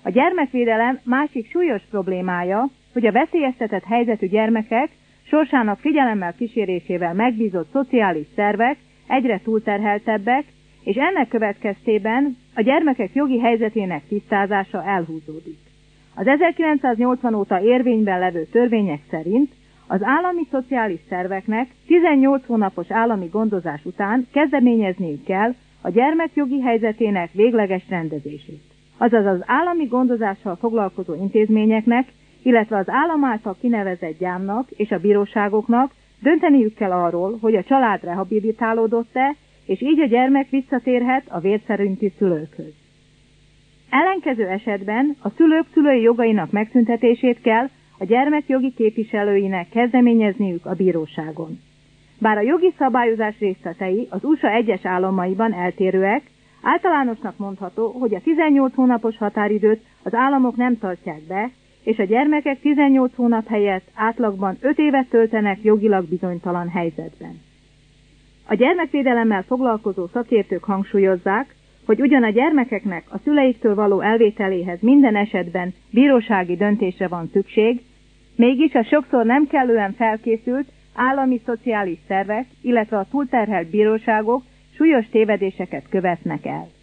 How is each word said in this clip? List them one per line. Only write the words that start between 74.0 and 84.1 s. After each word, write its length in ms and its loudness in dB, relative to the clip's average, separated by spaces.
elvételéhez 800 0
minden 360 6
esetben 580 -4
bírósági 640 2
döntésre 520 -2
van 240 -8
szükség, 480 0
mégis 360 4
a 100 2
sokszor 420 0
nem 220 2
kellően 460 0
felkészült 760 -2
állami 500 0
szociális 540 -4
szervek, 380 -4
illetve 360 0
a 120 -4
túlterhelt 600 -2
bíróságok 720 0